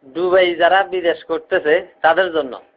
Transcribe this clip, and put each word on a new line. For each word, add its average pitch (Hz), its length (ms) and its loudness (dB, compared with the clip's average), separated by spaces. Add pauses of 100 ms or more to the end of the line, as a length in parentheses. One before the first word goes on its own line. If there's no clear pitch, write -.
দুবাই 175 500 0
যারা 175 280 2
বিদেশ 180 420 -4
করতেছে 165 640 -2 (160)
তাদের 165 300 2
জন্য। 131 280 -6 (160)